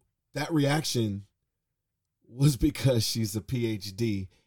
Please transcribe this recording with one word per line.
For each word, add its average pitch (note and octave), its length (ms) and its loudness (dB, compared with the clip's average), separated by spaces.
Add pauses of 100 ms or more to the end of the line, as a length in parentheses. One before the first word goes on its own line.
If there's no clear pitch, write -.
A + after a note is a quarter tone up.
(340)
that D3+ 180 -4
reaction C#3 720 0 (1040)
was C3+ 280 4
because C3 500 2
she's A2+ 300 -2
a G#2+ 40 -2
P A#2+ 260 -2
H G2+ 300 -6
D G2+ 320 -2 (180)